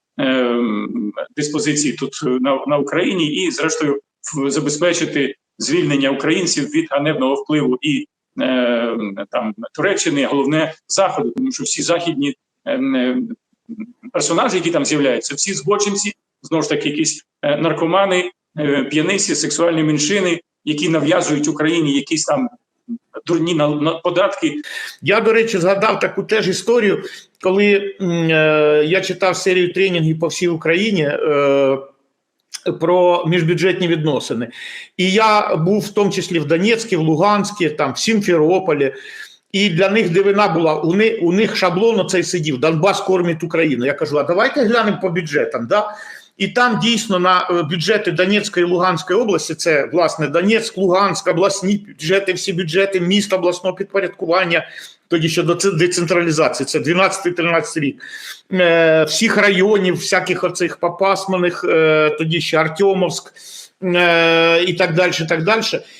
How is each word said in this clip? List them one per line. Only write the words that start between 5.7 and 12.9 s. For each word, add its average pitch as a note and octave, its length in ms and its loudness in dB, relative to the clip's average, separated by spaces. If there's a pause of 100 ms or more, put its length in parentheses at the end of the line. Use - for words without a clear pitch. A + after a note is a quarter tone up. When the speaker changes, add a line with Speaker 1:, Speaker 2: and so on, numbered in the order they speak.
Speaker 1:
українців D#3 600 0
від E3 220 -2
ганебного C#3+ 440 0
впливу C#3 460 0
і, D3 260 -2 (340)
е, A#2+ 560 0 (340)
там, A2+ 220 -4 (200)
Туреччини, D#3 520 0
головне, C#3+ 480 0 (140)
Заходу, D3 500 -2
тому C3 140 -2
що C#3 120 -10
всі - 180 -4
західні, D3+ 540 -2 (300)
е, C3+ 120 -2
е, B2+ 400 -2 (960)